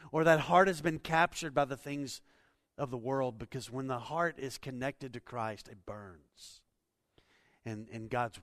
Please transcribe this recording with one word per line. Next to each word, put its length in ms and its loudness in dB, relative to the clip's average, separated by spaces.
or 140 2
that 160 8
heart 260 8
has 140 -2
been 180 0
captured 560 2
by 100 6
the 120 -6
things 440 -6
of 140 -4
the 80 -4
world, 400 -2
because 320 -8
when 160 -4
the 140 -2
heart 400 -2
is 180 -6
connected 560 -6
to 60 -10
Christ, 480 -6
it 180 -20
burns. 760 -14
And, 300 -8
and 160 -10
God's 340 -2